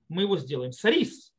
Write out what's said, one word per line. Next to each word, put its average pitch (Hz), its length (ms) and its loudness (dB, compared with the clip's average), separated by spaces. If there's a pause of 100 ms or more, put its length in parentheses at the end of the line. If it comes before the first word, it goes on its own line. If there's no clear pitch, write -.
мы 170 140 -2
его 196 140 2
сделаем 127 360 -4
сарис. - 680 0